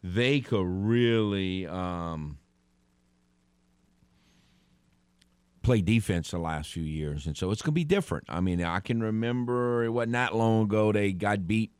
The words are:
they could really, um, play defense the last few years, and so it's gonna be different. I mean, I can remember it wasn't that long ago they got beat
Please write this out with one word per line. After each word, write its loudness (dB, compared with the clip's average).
they 2
could 0
really, 0
um, -6
play 4
defense 2
the -6
last -4
few -6
years, -4
and -4
so -4
it's -4
gonna 0
be 0
different. 0
I -4
mean, 0
I -2
can -2
remember 0
it 0
wasn't 0
that 0
long 4
ago 2
they 2
got 0
beat 0